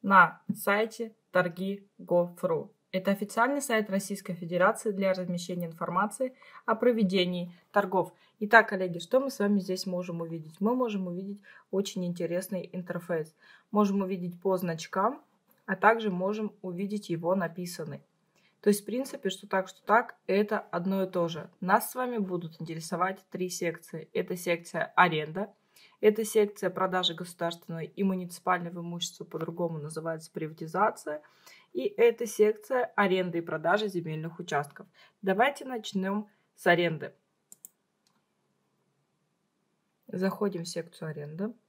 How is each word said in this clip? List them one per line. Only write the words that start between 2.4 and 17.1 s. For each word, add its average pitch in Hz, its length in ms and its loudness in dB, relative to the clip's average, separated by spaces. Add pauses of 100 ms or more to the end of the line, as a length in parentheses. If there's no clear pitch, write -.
ру. 165 260 -2 (200)
Это 190 200 -2
официальный 233 520 0
сайт 220 260 0
Российской 196 460 -4
Федерации 180 560 2
для 190 240 2
размещения 175 540 -6
информации 185 680 -2 (320)
о 339 80 4
проведении 185 760 2 (200)
торгов. 190 420 2 (280)
Итак, 214 280 8
коллеги, 185 300 -2
что 247 220 2
мы 269 100 -4
с - 80 -12
вами 202 200 4
здесь 185 280 -4
можем 180 340 -4
увидеть? 165 400 -10
Мы 220 140 2
можем 214 320 -2
увидеть 196 340 -8 (300)
очень 190 340 -4
интересный 175 680 -4
интерфейс. 175 600 -6 (360)
Можем 202 320 2
увидеть 180 360 -6
по 190 200 0
значкам, 185 640 -2 (420)
а 196 100 -2
также 220 360 4
можем 208 500 -2
увидеть 196 480 -6
его 170 260 0